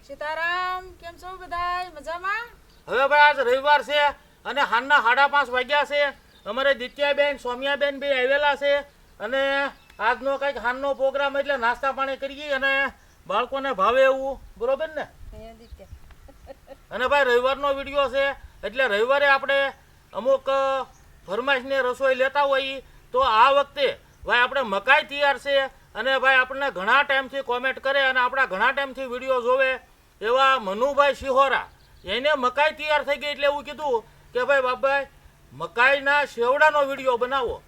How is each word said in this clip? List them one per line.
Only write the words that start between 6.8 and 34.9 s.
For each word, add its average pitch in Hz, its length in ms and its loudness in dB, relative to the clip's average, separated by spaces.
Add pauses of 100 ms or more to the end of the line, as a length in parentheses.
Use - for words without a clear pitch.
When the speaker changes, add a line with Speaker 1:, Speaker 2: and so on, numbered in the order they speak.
Speaker 2:
સોમિયાબેન 269 640 -4
બે 277 200 0
આવેલા 277 360 2
છે 285 200 2 (440)
અને 269 500 -2 (280)
આજનો 247 400 -2
કંઈક 277 180 -4
હાંજનો 262 380 -4
પ્રોગ્રામ 269 420 -2
એટલે 277 200 -2
નાસ્તા 240 360 -2
પાણી 269 240 -4
કરીએ 277 340 -10
અને 269 420 0 (340)
બાળકોને 262 460 -4
ભાવે 254 300 2
એવું, 269 380 0 (180)
બરોબર 269 300 -2
ને? 302 180 -10 (280)
Speaker 1:
હે 220 200 -18
દિત્યા. 220 320 -20 (1040)
Speaker 2:
અને 233 160 -2
ભાઈ 277 180 4
રવિવારનો 262 500 2
વીડિયો 277 340 -2
છે 277 280 0 (280)
એટલે 247 240 -2
રવિવારે 247 380 2
આપણે 277 460 2 (400)
અમુક, 262 380 0
અ, 269 360 0 (400)
ફરમાઈશને 262 560 -2
રસોઈ 254 320 0
લેતા 269 280 0
હોઈએ. 269 400 -2 (300)
તો 254 80 0
આ 240 300 6
વખતે 277 460 0 (300)
ભાઈ 220 120 2
આપણે 254 240 0
મકાઈ 233 400 2
તૈયાર 277 360 -2
છે 277 320 0 (240)
અને 254 240 -2
ભાઈ 262 180 4
આપણને 269 340 0
ઘણા 214 320 2
ટાઈમથી 269 380 -2
કોમેન્ટ 254 380 -4
કરે 269 220 0
અને 262 200 2
આપણા 254 260 0
ઘણા 202 260 0
ટાઈમથી 269 340 -6
વીડિયો 254 360 -2
જોવે 262 380 0 (400)
એવા 262 380 2
મનુભાઈ 254 560 0
શિહોરા, 262 540 0 (360)
એને 240 320 -2
મકાઈ 269 340 0
તૈયાર 294 340 -2
થઈ 285 120 -2
ગઈ 277 100 -8
એટલે 285 200 -4
એવું 285 180 -2
કીધું 277 400 -4 (280)
કે, 247 120 -2
"ભાઈ 277 160 2
બાપભાઈ, 262 460 -2 (460)